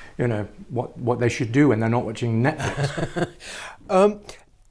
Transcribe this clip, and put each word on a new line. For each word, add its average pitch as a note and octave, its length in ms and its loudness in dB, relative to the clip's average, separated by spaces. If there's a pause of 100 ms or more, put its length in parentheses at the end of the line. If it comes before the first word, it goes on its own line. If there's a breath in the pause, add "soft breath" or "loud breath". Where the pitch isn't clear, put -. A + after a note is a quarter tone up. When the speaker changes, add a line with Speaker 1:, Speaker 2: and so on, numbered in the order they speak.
(180 loud breath)
Speaker 1:
you B2+ 100 0
know, G#2 180 -2 (220)
what, A#2+ 300 -6
what A#2+ 200 0
they A#2+ 120 2
should A#2 200 -4
do C#3+ 180 6
when A2 120 4
they're A2+ 80 2
not A#2 160 0
watching A2+ 380 -2
Netflix. D#3 920 -2
Speaker 2:
<laughs> - 40 -20 (500 loud breath)
Um, G3+ 320 4 (500 loud breath)